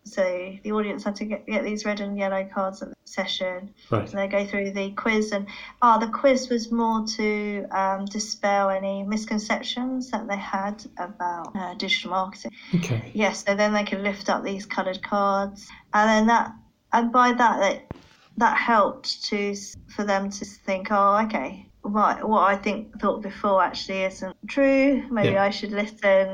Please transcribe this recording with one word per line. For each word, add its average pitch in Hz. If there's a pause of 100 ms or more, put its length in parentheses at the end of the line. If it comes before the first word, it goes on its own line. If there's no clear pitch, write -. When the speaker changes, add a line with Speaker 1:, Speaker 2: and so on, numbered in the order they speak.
Speaker 1:
So 208 (380)
the 214
audience 208
had 202
to 214
get, 214
get 208
these 214
red 208
and 202
yellow 196 (100)
cards 190
at -
the - (100)
session. 190 (160)
Speaker 2:
Right. 208
Speaker 1:
And 202
they 196
go 202
through 202
the 196
quiz 214
and, 202 (340)
ah, 220
the 220
quiz 262
was 233
more 226 (100)
to, 208
um, 190
dispel 202
any 196
misconceptions 220
that 214
they 202
had 202 (140)
about, 175
uh, 180
digital 190
marketing. 190 (240)
Speaker 2:
Okay. 127
Speaker 1:
Yes, 202
so 202
then 208
they 208
could 196
lift 202
up -
these 196
coloured 190
cards. 196 (280)
And 208
then 220
that, 233 (400)
and 233
by 247
that, 233
that, 190 (540)
that 220
helped -
to, 202
s-, 202 (100)
for -
them 196
to -
think, 190
"Oh, 202
okay, 202 (140)
right, 202
what 214 (120)
I 202
think, -
thought 208
before 196
actually 190
isn't 190 (120)
true. 269
Maybe 196
Speaker 2:
Yeah. 196
Speaker 1:
I 202
should 208
listen 202